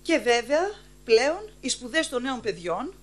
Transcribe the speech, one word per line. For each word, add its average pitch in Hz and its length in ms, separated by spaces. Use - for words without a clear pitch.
Και, 320 160
βέβαια, 247 540
πλέον 294 460
οι 269 100
σπουδές 247 400
των 247 120
νέων 254 200
παιδιών 180 600